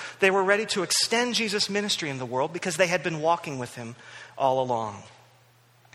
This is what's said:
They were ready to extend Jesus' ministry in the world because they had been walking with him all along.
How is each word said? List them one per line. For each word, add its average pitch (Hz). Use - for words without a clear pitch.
They 190
were 190
ready 202
to 196
extend 233
Jesus' 208
ministry 202
in 131
the 127
world 131
because 175
they 185
had 175
been 165
walking 160
with 123
him 117
all 131
along. 110